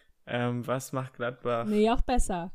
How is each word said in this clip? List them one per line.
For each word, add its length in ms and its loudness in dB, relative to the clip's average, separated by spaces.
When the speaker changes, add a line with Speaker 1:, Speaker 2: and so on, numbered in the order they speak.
Speaker 1:
ähm, 400 -2
was 260 -4
macht 220 -6
Gladbach 520 -2
Speaker 2:
Nee, 240 4
auch 120 4
besser. 520 0